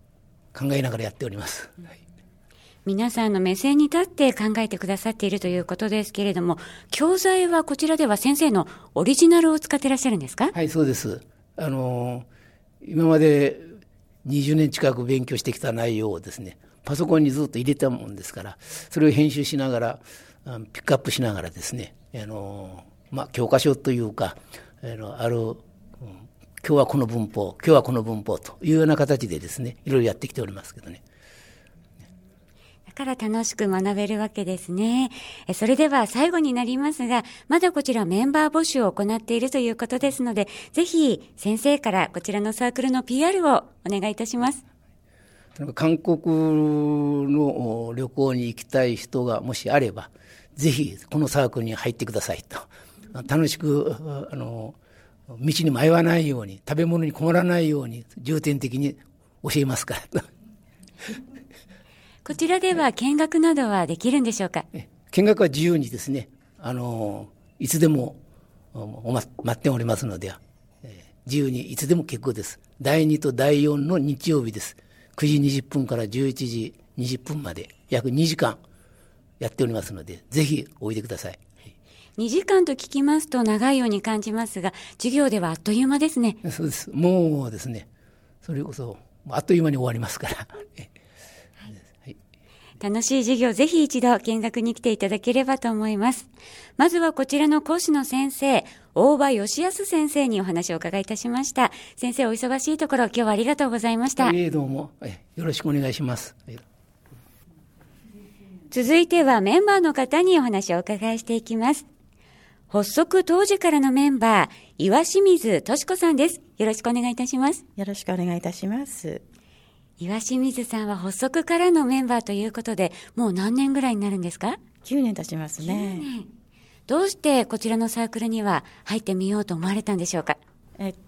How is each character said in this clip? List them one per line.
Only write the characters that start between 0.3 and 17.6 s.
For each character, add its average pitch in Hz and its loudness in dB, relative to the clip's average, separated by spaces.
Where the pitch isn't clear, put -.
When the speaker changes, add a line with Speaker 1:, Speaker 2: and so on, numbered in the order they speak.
Speaker 1:
考 139 -8
え 139 0
な 127 -2
が 120 -6
ら 110 -4
や 104 -6
っ - -14
て - -8
お 117 -6
り 98 -12
ま 101 -10
す。 - -12
は 170 -20
い。 - -20
Speaker 2:
皆 202 0
さ 226 0
ん 208 2
の 190 2
目 185 2
線 277 2
に 294 6
立 294 0
っ 370 2
て 269 4
考 214 -2
え 220 0
て 208 -6
く - -8
だ 196 -2
さ 226 -4
っ - -6
て 202 -4
い 190 0
る 202 -2
と 185 -4
い 180 0
う 175 -2
こ 180 -6
と 220 -4
で 214 -2
す 202 -10
け 202 -4
れ 202 0
ど 185 -2
も、 170 0
教 349 2
材 370 2
は 330 2
こ 294 -4
ち 311 -2
ら 311 2
で 311 4
は 208 2
先 277 2
生 302 4
の 190 2
オ 143 0
リ 254 4
ジ 330 8
ナ 339 10
ル 320 6
を 311 2
使 - -4
っ 277 0
て 277 0
ら 269 4
っ - -4
し - -4
ゃ 254 4
る 208 0
ん - -2
で 135 -8
す - -14
か？ 285 0
Speaker 1:
は 170 -2
い、 156 0
そ 160 2
う 147 6
で 131 2
す。 110 -6
あ 156 -6
の、 123 -4
今 165 0
ま 160 6
で 147 4
二 143 0
十 147 2
年 156 4
近 135 2
く 123 -4
勉 127 0
強 123 -6
し - -6
て 127 -4
き - -10
た 135 -4
内 113 -2
容 107 -2
を 85 -6
で - -16
す - -16
ね、 92 -16
パ 143 -4
ソ 156 -2
コ 160 2
ン 156 6
に 143 4
ず 139 -2
っ - -8
と 117 -6
入 131 0